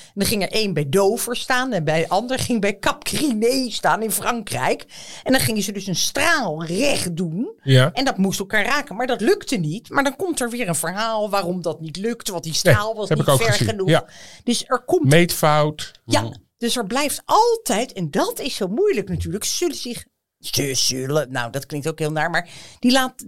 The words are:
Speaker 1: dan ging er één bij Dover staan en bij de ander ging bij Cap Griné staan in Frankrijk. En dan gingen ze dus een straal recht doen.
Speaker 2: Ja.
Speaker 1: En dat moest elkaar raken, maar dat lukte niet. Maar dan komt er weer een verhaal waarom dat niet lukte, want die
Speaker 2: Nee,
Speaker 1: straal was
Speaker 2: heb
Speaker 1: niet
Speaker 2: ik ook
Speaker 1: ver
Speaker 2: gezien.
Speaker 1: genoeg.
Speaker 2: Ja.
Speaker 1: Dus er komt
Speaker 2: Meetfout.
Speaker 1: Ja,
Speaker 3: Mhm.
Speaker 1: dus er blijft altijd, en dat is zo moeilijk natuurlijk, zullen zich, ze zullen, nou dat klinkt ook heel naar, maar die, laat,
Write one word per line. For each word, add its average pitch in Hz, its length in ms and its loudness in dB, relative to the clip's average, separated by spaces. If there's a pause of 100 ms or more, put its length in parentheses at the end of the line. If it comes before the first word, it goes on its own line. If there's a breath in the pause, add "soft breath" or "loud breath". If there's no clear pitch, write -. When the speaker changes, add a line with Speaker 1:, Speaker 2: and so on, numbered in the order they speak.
(140)
Speaker 1:
dan 196 120 -2
ging 208 160 -2
er - 80 -4
één 202 240 -2
bij 147 140 -2
Dover 202 480 0
staan 254 360 -2
en 170 120 -2
bij 156 160 2
de - 80 -2
ander 240 300 -2
ging 233 220 0
bij 202 180 -2
Cap - 300 -2
Griné 247 600 0
staan 180 320 0
in 220 80 -2
Frankrijk. 190 760 -2 (380 loud breath)
En - 100 0
dan 262 80 4
gingen 220 220 0
ze 208 100 -6
dus 196 140 -8
een 180 100 -4
straal 262 680 0
recht 180 520 0
doen. 185 360 -4 (100)
Speaker 2:
Ja. 135 300 6
Speaker 1:
En 269 120 -2
dat - 120 0
moest 190 220 2
elkaar 202 260 0
raken, 269 320 -2
maar 247 100 -2
dat 247 140 -2
lukte 311 360 2
niet. 165 340 -4
Maar 269 140 2
dan - 120 -2
komt 359 240 -2
er 240 100 -2
weer 240 180 -4
een 165 60 0
verhaal 214 560 -2
waarom 180 320 0
dat 160 180 -4
niet 160 160 -10
lukte, 220 360 -4
want 170 120 -4
die 160 80 -6
Speaker 2:
Nee, - 80 0 (140)
Speaker 1:
straal 214 200 2
was 214 140 -4
Speaker 2:
heb 156 100 2
Speaker 1:
niet - 80 0
Speaker 2:
ik 147 60 6
ook 135 100 6
Speaker 1:
ver 226 100 4
Speaker 2:
gezien. 156 160 2
Speaker 1:
genoeg. 190 200 0
Speaker 2:
Ja. 156 160 4 (400 loud breath)
Speaker 1:
Dus 240 220 0
er 247 180 -2
komt 349 200 2
Speaker 2:
Meetfout. 151 880 4 (120)
Speaker 1:
Ja, 285 180 2
Speaker 3:
Mhm. 113 100 -6 (260)
Speaker 1:
dus 233 180 -2
er 240 100 -2
blijft 262 380 -2
altijd, 440 680 2
en 170 180 -4
dat 160 300 0
is 277 140 -6
zo 190 140 -2
moeilijk 277 400 0
natuurlijk, 165 360 -4
zullen - 320 -2
zich, - 280 -10 (360)
ze 139 340 -2
zullen, 131 580 0
nou 120 180 -2
dat 135 160 -6
klinkt 151 220 -6
ook 160 100 -4
heel 156 140 -2
naar, 156 180 0
maar 170 180 -2 (300 loud breath)
die, 247 140 4
laat, 254 360 0